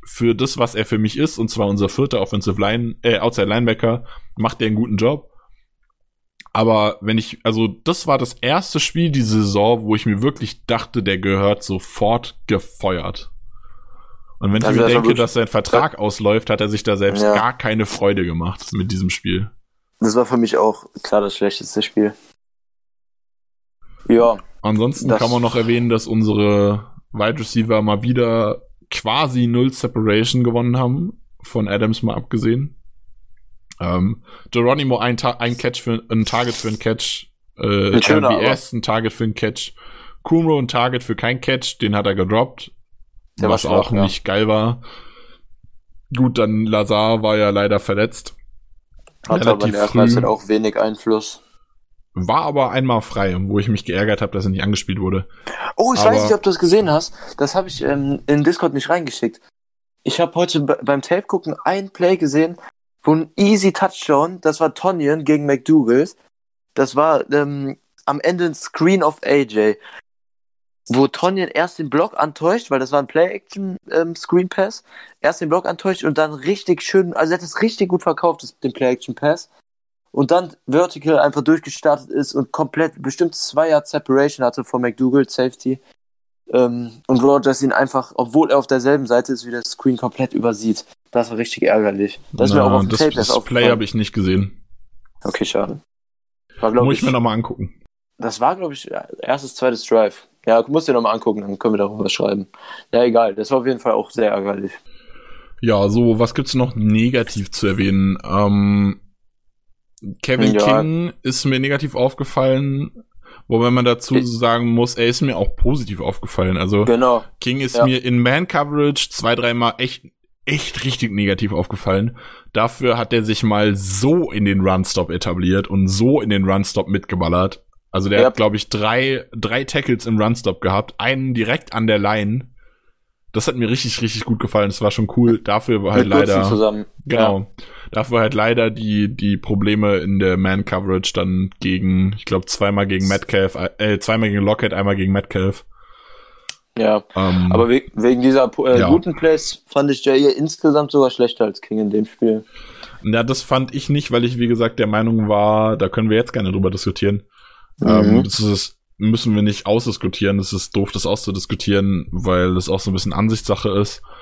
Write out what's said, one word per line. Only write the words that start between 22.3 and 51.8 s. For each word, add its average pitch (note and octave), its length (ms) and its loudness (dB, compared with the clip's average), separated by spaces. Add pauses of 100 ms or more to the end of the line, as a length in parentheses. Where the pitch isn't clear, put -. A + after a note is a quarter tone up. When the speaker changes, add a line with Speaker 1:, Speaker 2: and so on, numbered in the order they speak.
Speaker 2:
Ja. A#2 280 4 (240)
Speaker 1:
Ansonsten A2 480 0
Speaker 2:
Das A2 120 2
Speaker 1:
kann A#2 100 2
man A#2+ 120 2
noch A#2 140 0
erwähnen, A#2+ 320 2
dass A2+ 180 0
unsere G#2 800 2 (260)
Wide A2+ 260 -2
Receiver A2 440 0
mal G#2 200 2
wieder A#2 600 0 (280)
quasi B2 560 0
null B2 260 2
Separation A2+ 720 0
gewonnen A#2+ 320 0
haben, C3 460 -2 (200)
von A2 260 -4
Adams A2 340 0
mal A2 120 0
abgesehen. A2+ 640 -2 (1040)
Ähm, F2+ 420 -2 (280)
Geronimo B2 480 2
ein A#2 180 0
Ta-, B2 220 -2
ein A#2+ 180 -4
Catch - 260 -4
für, A2+ 280 -4
ein A2 140 2
Target A#2 300 -2
für - 140 -6
ein G#2+ 100 -4
Catch, - 540 -6 (240)
äh, G2+ 380 0
Speaker 2:
Ein A#2 80 6
schöner, B2 280 2
Speaker 1:
M G#2+ 60 2
V - 60 -2
S, - 260 0
Speaker 2:
aber A#2+ 100 -6
Speaker 1:
ein A2 40 -6
Target A2+ 300 -2
für - 120 -4
ein G#2+ 100 -2
Catch, - 380 -6 (500)
Kumo D#3+ 360 2
ein B2 100 -2
Target B2 340 0
für A2 140 -4
kein B2+ 240 -2
Catch, - 380 -4
den G#2 180 0
hat G2+ 100 0
er G2 80 2
gedroppt, G#2+ 560 -2 (720)
Speaker 2:
Der A2 80 2
war A2 60 4
Speaker 1:
was - 80 0
Speaker 2:
schwach, - 80 -2 (160)
Speaker 1:
auch B2 60 -4
Speaker 2:
ja. G2+ 100 2
Speaker 1:
nicht - 220 -2
geil G2+ 220 0
war. A2+ 360 0 (1300)
Gut, B2 240 0
dann A2 280 0
Lazar G#2+ 560 2
war G#2+ 140 2
ja G#2 140 2
leider G2+ 300 2
verletzt. - 560 -2 (920)
Speaker 2:
Hatte A2 220 2
aber G#2 160 2
in G#2 40 0
Speaker 1:
Relativ - 20 -2
Speaker 2:
der G#2 100 0
ersten G#2 160 0
Halbzeit A#2 260 4
Speaker 1:
früh. A2 60 2
Speaker 2:
auch G#2+ 180 -4
wenig G#2+ 280 0
Einfluss. A2 640 -2 (720)